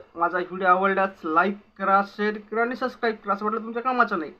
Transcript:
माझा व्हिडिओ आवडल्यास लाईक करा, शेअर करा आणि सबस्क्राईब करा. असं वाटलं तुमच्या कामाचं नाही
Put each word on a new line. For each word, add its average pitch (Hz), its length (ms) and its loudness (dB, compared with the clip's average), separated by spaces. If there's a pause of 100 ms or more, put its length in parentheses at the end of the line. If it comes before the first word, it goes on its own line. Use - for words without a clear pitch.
(140)
माझा 170 240 -2
व्हिडिओ 180 300 -2
आवडल्यास 190 560 2
लाईक 180 340 2 (200)
करा, 196 280 4
शेअर 214 340 -4
करा 220 220 -4
आणि 240 140 -2
सबस्क्राईब 233 400 -4
करा. 202 160 -6
असं 202 120 -2
वाटलं 220 160 -2
तुमच्या 226 220 -8
कामाचं 240 360 0
नाही 151 220 -8